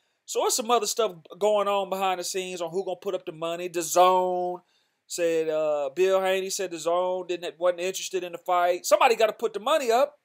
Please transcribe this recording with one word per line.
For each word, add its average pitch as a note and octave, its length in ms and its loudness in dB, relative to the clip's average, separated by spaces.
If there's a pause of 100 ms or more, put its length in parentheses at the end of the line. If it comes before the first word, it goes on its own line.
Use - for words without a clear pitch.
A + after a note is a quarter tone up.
(260)
So A#3 160 -4
there's F#4+ 140 0
some A#3+ 160 -2
other G#3 160 2
stuff G3+ 280 -2 (220)
going G3+ 300 2
on G3 220 0
behind F#3+ 300 0
the F3 40 -8
scenes F#3 360 -6
on E3+ 120 -6
who F#3+ 120 -2
gonna F3+ 140 -6
put F#3+ 180 -6
up F3 100 -10
the F3+ 60 -8
money. E3+ 380 -6
D E3+ 100 -4
A E3+ 40 -2
Z D#3+ 160 2
N F3+ 640 4 (480)
said, E3 380 0
uh, D3+ 480 -2
Bill F#3+ 260 4
Haney F#3+ 280 0
said F#3 220 -6
D E3+ 40 -8
A D#3+ 40 -10
Z D#3 100 -4
N F3+ 380 -2
didn't, F3 300 -8
wasn't F3 220 0
interested F#3 460 -6
in F3 80 -10
the E3+ 40 -12
fight. F3+ 480 0
Somebody C#4 300 4
gotta G#3+ 160 2
put A3 220 -6
the G3 80 -8
money C4+ 280 0
up B3+ 360 2